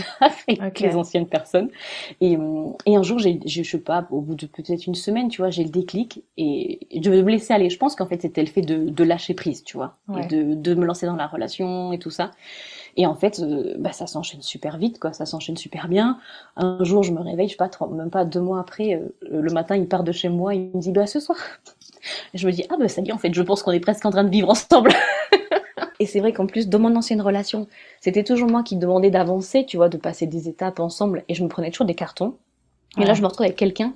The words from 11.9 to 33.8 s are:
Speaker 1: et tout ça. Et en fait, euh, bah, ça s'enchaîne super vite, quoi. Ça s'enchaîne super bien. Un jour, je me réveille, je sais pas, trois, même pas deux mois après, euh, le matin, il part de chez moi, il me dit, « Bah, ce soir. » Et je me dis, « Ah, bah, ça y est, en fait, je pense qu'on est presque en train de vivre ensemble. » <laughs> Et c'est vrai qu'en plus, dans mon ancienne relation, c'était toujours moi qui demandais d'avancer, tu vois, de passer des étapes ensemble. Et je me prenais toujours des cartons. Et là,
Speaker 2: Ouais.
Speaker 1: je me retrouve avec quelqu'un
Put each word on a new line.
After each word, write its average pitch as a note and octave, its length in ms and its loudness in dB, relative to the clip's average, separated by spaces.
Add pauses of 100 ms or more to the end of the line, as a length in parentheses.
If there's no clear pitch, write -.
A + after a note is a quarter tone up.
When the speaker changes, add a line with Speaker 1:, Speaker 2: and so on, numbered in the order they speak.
Speaker 1:
et F3 40 -4
tout E3+ 140 -12
ça. F3+ 200 -4 (680)
Et F3+ 100 4
en D3+ 80 0
fait, G#3 240 0
euh, D3 400 -2
bah, E3+ 140 -4
ça G3+ 120 -12
s'enchaîne - 360 -10
super D3 360 -10
vite, A#3 220 -2
quoi. D#3+ 140 -4
Ça - 120 -8
s'enchaîne D#3+ 320 -8
super D#3+ 300 -10
bien. A3+ 320 2 (380)
Un F#3 260 -2
jour, G3 200 4
je F3 100 0
me E3+ 80 -4
réveille, F3 260 -2
je G3 60 -10
sais - 40 -10
pas, F#3 120 0
trois, - 200 -6
même D#3+ 220 -6
pas F#3+ 140 0
deux F3 160 -2
mois F#3 180 -2
après, G3 360 -2
euh, - 260 -8
le D3+ 320 -2
matin, E3 240 0
il F#3 100 0
part F#3 160 0
de E3 80 0
chez F3 180 -4
moi, F3 240 0
il F#3 220 -4
me F#3 60 -2
dit, « F3 100 -2
Bah, G3+ 160 2
ce D4 140 -4
soir. » E4+ 160 -4 (960)
Et F#3+ 40 -10
je F3+ 80 -2
me F#3 60 4
dis, « F3 180 -4
Ah, E4+ 80 -4
bah, B3 120 2
ça - 120 -4
y F#3+ 80 -4
est, A3 40 -4
en A3 40 -4
fait, F3 160 0
je F3 80 2
pense G3 220 0
qu'on F#3 80 0
est F3 80 2
presque G#3 260 0
en G#3 60 2
train G3+ 140 4
de G3+ 40 2
vivre F#3+ 200 4
ensemble. » B3 500 8
<laughs> - 40 4 (1000)
Et G#3+ 40 2
c'est G3 160 0
vrai A3 100 2
qu'en G3+ 140 -2
plus, G#3+ 240 -2
dans G#3 100 4
mon A#3 160 6
ancienne A3+ 240 0
relation, G3+ 480 -2 (320)
c'était F#3 240 0
toujours A#3+ 260 2
moi A#3 140 2
qui G#3 140 -4
demandais F#3 340 4
d'avancer, F#3 540 2
tu C4 100 -8
vois, E3+ 140 6
de E3+ 80 -4
passer D#3+ 300 -6
des E3 200 -6
étapes F#3 320 -6
ensemble. E3+ 480 -2
Et F3+ 60 -6
je F3 100 -4
me E3+ 60 -2
prenais E3+ 220 -6
toujours A#3+ 160 0
des E3+ 80 0
cartons. F3+ 400 -6 (600)
Et G3+ 40 2
là, G3+ 80 6
Speaker 2:
Ouais. A3 60 6
Speaker 1:
je G#3 60 2
me G3 60 4
retrouve G3+ 200 0
avec F3+ 100 -2
quelqu'un G#3+ 380 0